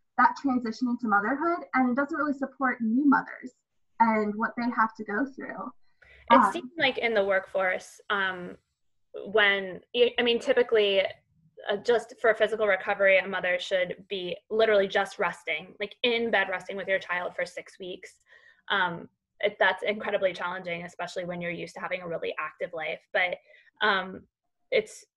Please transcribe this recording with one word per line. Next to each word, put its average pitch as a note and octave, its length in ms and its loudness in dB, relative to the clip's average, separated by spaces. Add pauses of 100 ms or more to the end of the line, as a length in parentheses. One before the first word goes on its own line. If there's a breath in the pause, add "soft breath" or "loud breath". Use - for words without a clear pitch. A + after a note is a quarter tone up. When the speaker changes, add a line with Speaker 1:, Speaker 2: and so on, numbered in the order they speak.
(180)
Speaker 1:
that - 240 6
transition B3 480 -2
into A#3+ 180 -4
motherhood, C#4 680 0
and C4 160 2
it A#3+ 60 0
doesn't C#4+ 220 -2
really C#4+ 200 -2
support C4 440 -4
new B3 280 4
mothers - 420 0 (480)
and G#3+ 360 2
what A3 200 -2
they A#3+ 200 -4
have A3 200 0
to A3 80 -12
go G#3 220 -4 (100)
through. - 360 -12 (600 soft breath)
Speaker 2:
It A#3 40 10
Speaker 1:
Um, B3 180 6
Speaker 2:
seems C4 240 -8
like C4+ 220 0
in A#3 140 0
the G3 120 4
workforce, F#3+ 760 -2 (100)
um, F#3 480 -4 (680)
when, G3 540 2 (120)
y-, A#3+ 240 4
I B3 40 2
mean, A#3 180 2
typically, G#3+ 640 2 (680)
uh, G#3 80 0
just A3 440 0
for A3 120 6
physical G#3+ 340 2
recovery, G3 500 4
a F#3 100 0
mother F3+ 320 -2
should F3+ 500 -2
be F3+ 280 -6 (120)
literally G#3+ 380 4
just G3 320 -2
resting, F3 600 -4
like, G3+ 240 -8
in A#3 280 0
bed G3 180 2
resting F#3+ 280 -8
with F#3 100 -8
your F#3+ 120 2
child F3 360 -6
for F3 100 -4
six - 340 -14
weeks. - 400 -14 (500 soft breath)
Um, F3+ 400 -2 (320)
it, G#3 180 0
that's F#3+ 240 2
incredibly G3+ 500 -2
challenging, F3+ 500 -8
especially F3 420 -10
when F3 160 -8
you're F3 100 -4
used E3+ 240 -10
to F#3 60 -14
having F3+ 200 -6
a F3+ 60 -12
really D#3+ 320 -6
active E3 340 -8
life. D#3 280 -8 (120)
But, F3+ 240 0 (440 soft breath)
um, F#3+ 420 -2 (480)
it's, - 340 -2 (120)